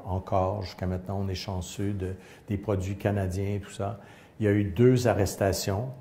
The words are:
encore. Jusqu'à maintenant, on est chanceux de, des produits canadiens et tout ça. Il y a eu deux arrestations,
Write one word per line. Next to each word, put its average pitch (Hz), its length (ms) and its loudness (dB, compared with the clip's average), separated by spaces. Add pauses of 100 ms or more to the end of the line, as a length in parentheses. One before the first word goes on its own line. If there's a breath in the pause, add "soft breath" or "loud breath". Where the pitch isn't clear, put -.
encore. 98 560 0
Jusqu'à 92 240 -8
maintenant, 92 360 -4
on 98 60 -4
est 95 80 -4
chanceux 98 580 -6
de, 92 200 -6 (340 loud breath)
des 104 100 -2
produits 98 400 -2
canadiens 101 580 0
et 101 40 -4
tout - 120 -12
ça. 104 280 -6 (400 loud breath)
Il 110 60 0
y - 20 6
a 101 40 6
eu 104 120 4
deux 120 440 6
arrestations, 101 840 2 (120)